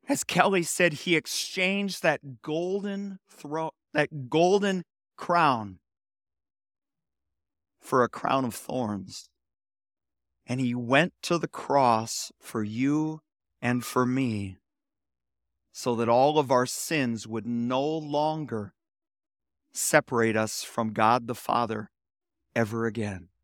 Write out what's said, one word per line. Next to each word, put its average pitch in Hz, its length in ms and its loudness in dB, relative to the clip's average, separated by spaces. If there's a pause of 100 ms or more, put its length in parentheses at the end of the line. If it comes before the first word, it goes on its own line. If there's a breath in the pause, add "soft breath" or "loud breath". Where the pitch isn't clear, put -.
As 277 160 0
Kelly 180 380 4
said, 170 300 2
he 170 220 -2
exchanged 190 880 -4
that 143 380 0
golden 190 800 -4 (100)
thro-, 156 440 -8 (200)
that 143 360 -2
golden 185 540 4 (320)
crown 127 640 2 (2000)
for 127 240 2
a 113 60 2
crown - 340 0
of 117 100 -4
thorns. 107 760 -6 (1160)
And 123 140 -4
he 123 160 0
went 127 460 2
to 170 160 0
the 143 100 -2
cross 120 880 2
for - 260 -6
you 147 580 -2 (400)
and 123 240 0
for 127 200 2
me, 113 520 -2 (1120)
so - 240 -4
that 113 140 -2
all 135 280 6
of 135 140 2
our 127 140 4
sins 127 600 -2
would 110 200 -6
no 120 360 -2
longer 151 920 -2 (1000)
separate 117 640 2
us 110 280 -2
from 113 280 -4
God 110 360 2
the 120 80 -4
Father 110 540 -2 (640)
ever 113 320 0
again. 104 440 -6 (140)